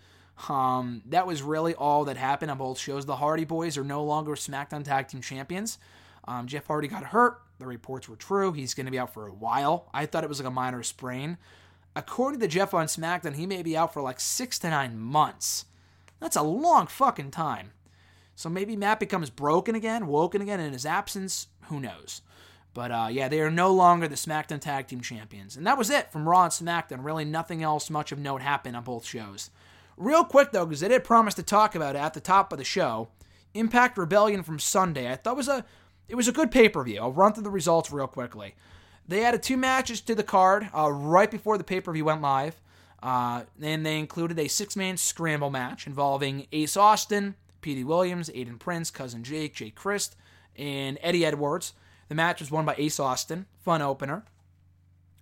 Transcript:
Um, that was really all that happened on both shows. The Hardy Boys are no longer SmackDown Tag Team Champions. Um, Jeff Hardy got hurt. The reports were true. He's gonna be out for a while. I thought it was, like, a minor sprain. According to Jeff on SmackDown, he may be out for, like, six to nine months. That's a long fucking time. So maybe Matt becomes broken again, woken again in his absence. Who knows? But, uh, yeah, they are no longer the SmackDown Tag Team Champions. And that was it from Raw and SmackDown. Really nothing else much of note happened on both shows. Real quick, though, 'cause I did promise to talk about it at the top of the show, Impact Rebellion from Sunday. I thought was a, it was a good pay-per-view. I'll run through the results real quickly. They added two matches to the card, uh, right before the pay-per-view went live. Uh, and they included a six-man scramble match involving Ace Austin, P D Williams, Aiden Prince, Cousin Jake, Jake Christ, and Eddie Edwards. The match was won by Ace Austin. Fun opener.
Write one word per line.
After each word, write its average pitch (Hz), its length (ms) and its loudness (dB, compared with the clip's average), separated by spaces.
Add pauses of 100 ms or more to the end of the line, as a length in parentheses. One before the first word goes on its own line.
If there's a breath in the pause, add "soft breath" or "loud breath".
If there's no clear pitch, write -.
(480 soft breath)
Um, 127 560 -2
that 170 220 2
was 165 160 -4
really 156 320 0
all 147 320 2
that 135 100 -4
happened 135 340 -2
on 135 60 -6
both 131 220 -6
shows. 139 260 -6
The 139 120 -4
Hardy 151 280 0
Boys 160 320 -4
are 135 80 -2
no 139 180 -4
longer 151 300 -2
SmackDown 143 520 -8
Tag 139 240 -2
Team 135 120 -14
Champions. 170 580 -8 (480 soft breath)
Um, 123 200 -8
Jeff 139 200 -8
Hardy 147 220 -2
got 202 160 -10
hurt. 233 380 2 (160)
The 127 80 -14
reports 127 420 -12
were 110 80 -18
true. 196 360 0
He's 139 220 -8
gonna 131 160 -8
be 131 80 -4
out 123 160 -6
for 107 120 -14
a 98 60 -16
while. 135 640 0
I 147 120 -2
thought 160 180 -2
it 151 40 -4
was, 143 120 -8
like, 131 80 -6
a - 20 -6
minor 127 320 -4
sprain. 131 560 -8 (560 soft breath)
According 254 460 -2
to 214 80 2
Jeff 190 260 0
on 165 120 2
SmackDown, 165 480 -4
he 156 120 -6
may 185 160 -6
be 160 140 -2
out 160 180 2
for, 147 80 -4
like, 127 180 -6
six - 380 -4
to 175 100 -4
nine 135 300 -2
months. 135 640 0 (560 soft breath)
That's 320 160 -4
a 151 60 4
long 226 440 4
fucking 190 440 0
time. 113 420 -6 (640 soft breath)
So - 160 -8
maybe 202 260 -4
Matt 202 240 2
becomes 180 300 -2
broken 160 440 2
again, 220 320 -4
woken 170 360 2
again 202 180 -4
in 147 140 -6
his 123 100 -8
absence. 190 640 -4 (220)
Who 147 120 -8
knows? 90 400 -12 (540 soft breath)
But, 120 160 -6
uh, 113 200 0
yeah, 131 180 -2
they 151 120 0
are 156 100 2
no 180 220 4
longer 175 340 8
the 139 100 -6
SmackDown 151 440 -6
Tag 139 280 -6
Team 127 120 -10
Champions. 107 560 -14
And 170 100 -8
that 269 120 4
was 220 100 0
it 285 240 0
from 156 160 -2
Raw 180 160 8
and 165 80 0
SmackDown. 165 500 -4
Really 156 220 -4
nothing 160 380 -4
else 151 260 0
much 151 240 -4
of 143 60 -6
note 139 240 -4
happened 135 340 -2
on 120 80 -10
both 120 220 -8
shows. 104 420 -12 (480 soft breath)
Real 294 280 4
quick, 277 280 6
though, 180 140 2
'cause 156 180 -4
I 196 40 2
did 247 140 6
promise 226 340 6
to 185 60 -6
talk 208 320 4
about 147 220 -2
it 143 40 -4
at 156 120 -2
the 151 80 -14
top 190 320 4
of 156 60 -6
the 135 60 -8
show, 117 440 -2 (460 soft breath)
Impact 240 420 2
Rebellion 202 460 4
from 156 160 -8
Sunday. 143 520 0
I 131 60 -4
thought 233 200 -4
was 269 120 -2
a, 269 160 0 (420 soft breath)
it 233 100 -8
was 247 120 2
a 247 40 4
good 311 180 2
pay-per-view. 139 500 6
I'll 120 120 -2
run 190 200 6
through 214 120 -8
the 202 60 -4
results 165 400 2
real 139 160 -4
quickly. 107 480 -10 (540 soft breath)
They 196 160 2
added 240 180 2
two 262 140 0
matches 254 460 0
to 233 120 0
the 208 80 2
card, 196 540 4
uh, 151 140 4
right 160 400 6
before 214 260 -2
the 190 80 -4
pay-per-view 175 400 -4
went 156 160 2
live. 143 400 0 (420 soft breath)
Uh, 120 420 0 (180)
and 156 240 -2
they 156 120 0
included 165 400 -4
a 151 100 0
six-man 190 500 -4
scramble 151 500 0
match 135 380 -6
involving 139 640 -2
Ace 151 240 0
Austin, 202 600 4 (260)
P 147 120 -4
D 131 100 -4
Williams, 175 440 0
Aiden 120 300 -10
Prince, 165 320 -6
Cousin 120 340 -10
Jake, 151 300 -6
Jake 107 220 -12
Christ, 202 380 -4 (420 soft breath)
and 139 440 -6
Eddie 170 240 2
Edwards. 151 480 -2 (360 soft breath)
The 151 60 -8
match 165 260 2
was 139 100 -12
won 156 140 0
by 147 140 0
Ace 147 220 0
Austin. 151 460 -4 (120)
Fun 165 240 0
opener. 139 420 -4 (960)